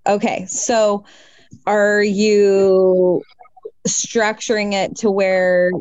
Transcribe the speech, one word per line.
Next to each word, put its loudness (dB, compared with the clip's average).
okay, -2
so -2
are 2
you 2
structuring -4
it -4
to -2
where 2